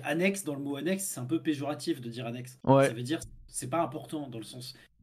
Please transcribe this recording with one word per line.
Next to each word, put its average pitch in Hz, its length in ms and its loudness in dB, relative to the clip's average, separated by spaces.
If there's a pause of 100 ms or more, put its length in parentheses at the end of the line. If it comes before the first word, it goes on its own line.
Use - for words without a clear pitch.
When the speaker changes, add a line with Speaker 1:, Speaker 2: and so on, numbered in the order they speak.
Speaker 1:
annexe, 180 400 2
dans 147 100 -2
le 135 60 -6
mot 143 160 -2
annexe, 185 300 0
c'est - 120 -6
un 123 60 -4
peu 156 180 0
péjoratif 143 580 0
de 117 80 -10
dire 117 160 -8
annexe. 120 400 -8
Speaker 2:
Ouais. 135 220 10
Speaker 1:
Ça 117 80 2
veut 123 80 -6
dire 151 160 -2 (300)
c'est - 200 -8
pas 165 140 2
important 151 460 -6
dans 113 100 -10
le 107 60 -8
sens. - 320 -12 (260)